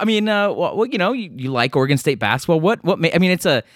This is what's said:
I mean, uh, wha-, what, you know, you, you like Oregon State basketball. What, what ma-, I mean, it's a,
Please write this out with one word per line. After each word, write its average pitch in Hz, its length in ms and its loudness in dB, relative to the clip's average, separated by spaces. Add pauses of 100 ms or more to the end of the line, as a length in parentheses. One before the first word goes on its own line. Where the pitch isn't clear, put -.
I - 20 -2
mean, 214 240 0
uh, 202 240 0
wha-, 139 240 -2
what, 240 160 -2
you 277 80 -4
know, 196 140 0
you, 220 200 -8
you 131 160 -8
like 131 280 0
Oregon 139 200 2
State 135 220 -2
basketball. 127 400 0
What, 190 240 0
what 185 160 0
ma-, 165 140 0
I 170 60 2
mean, 185 120 2
it's 180 140 -2
a, 135 180 2 (120)